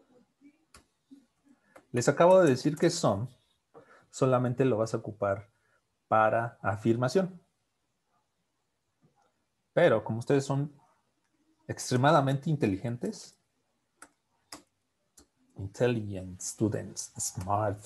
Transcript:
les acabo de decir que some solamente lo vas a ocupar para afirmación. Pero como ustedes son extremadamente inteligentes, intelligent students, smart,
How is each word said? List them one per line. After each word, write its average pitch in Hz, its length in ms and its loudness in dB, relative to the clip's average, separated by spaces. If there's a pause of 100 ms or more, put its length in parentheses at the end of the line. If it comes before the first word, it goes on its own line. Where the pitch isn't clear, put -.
(1900)
les 120 180 0
acabo 180 320 6
de 160 80 6
decir 143 260 0
que 170 140 2
some 117 380 -2 (840)
solamente 127 560 0
lo 113 140 2
vas 113 160 -2
a - 20 -2
ocupar 104 500 -6 (600)
para 110 560 2
afirmación. 120 760 0 (2250)
Pero 139 300 4
como 110 140 -6
ustedes 135 280 0
son 139 280 -4 (960)
extremadamente 139 840 0
inteligentes, 120 880 -4 (2250)
intelligent 101 840 -4
students, - 760 -6
smart, 101 720 -4